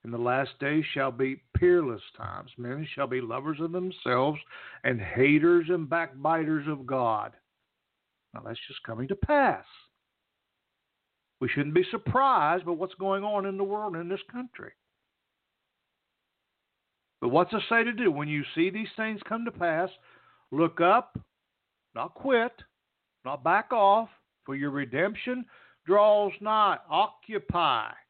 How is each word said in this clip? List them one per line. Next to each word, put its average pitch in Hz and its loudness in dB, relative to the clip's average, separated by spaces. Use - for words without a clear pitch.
"In 120 -12
the 120 -8
last 123 -2
days 151 0
shall 135 -2
be 135 -4
peerless 160 4
times. - -12
Men 135 -8
shall 139 -4
be 127 -4
lovers 135 -6
of 165 -4
themselves 151 -2
and 127 0
haters 151 4
and 165 -2
backbiters 156 -2
of 135 -6
God." 113 -2
Now, 113 -14
that's 113 -12
just - -16
coming 117 -8
to - -2
pass. 269 2
We 123 -2
shouldn't 147 -2
be 180 4
surprised 196 2
by 175 -4
what's 185 -6
going 196 -2
on 202 -2
in 196 -4
the 196 0
world, 202 -4
in 170 -8
this 190 -6
country. 247 -14
But 123 0
what's 170 4
it 214 -2
say 233 2
to 240 -2
do? 214 2
When 147 -4
you 147 -2
see 175 2
these 220 -8
things 220 -6
come 226 -6
to 226 -8
pass, 175 -2
look 160 0
up, 196 4
not 127 -10
quit, 247 0
not 131 -6
back 190 2
off, 214 6
for 135 -8
your 139 -4
redemption 175 -4
draws 208 6
nigh. 214 2
Occupy. 160 0